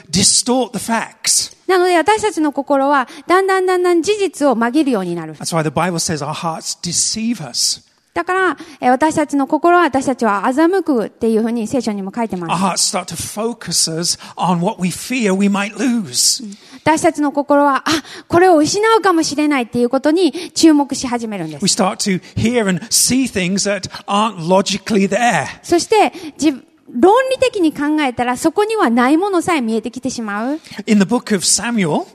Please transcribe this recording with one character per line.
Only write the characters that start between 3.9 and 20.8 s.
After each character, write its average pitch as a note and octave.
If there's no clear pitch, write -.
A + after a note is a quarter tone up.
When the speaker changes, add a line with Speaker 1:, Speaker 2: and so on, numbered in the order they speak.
Speaker 2:
ん E4+
事 G4+
実 F4
を C4
曲 A#3
げ D4+
る C4
よ G#3
う F#3
に F3
な E3
る。 D#3
Speaker 1:
That's -
why E3
the D#3
Bible E3+
says D#3+
our C#3+
hearts -
deceive A3
us. -
Speaker 2:
だ E4+
か F4+
ら、 F#4
え C4
ー、 B3
私 C#4+
た D4+
ち C#4+
の C#4
心 E4+
は F4
私 C4+
た C4
ち -
は G3+
欺 E4
く C4
っ -
て -
い A3+
う G#3+
ふ A#3
う A3+
に A#3
聖 C4+
書 A3
に G3+
も F#3+
書 A#3
い A3
て F#3+
ま F3
す。 F3+
Speaker 1:
Our F#3+
hearts -
start F3+
to E3+
focus G#3
us E3+
on F3
what G3
we F#3
fear G#3+
we G3+
might G3+
lose. A#3
Speaker 2:
う -
ん。 G3+
私 D#4
た E4
ち D4
の D4
心 C#4+
は、 C4+
あ、 -
こ E4+
れ F#4
を F4
失 D4+
う F#4+
か F#4+
も D#4+
し C#4+
れ D4+
な D4
い A#3
っ -
て B3
い A#3+
う A#3+
こ C4
と D4
に E4+
注 D#4+
目 C#4+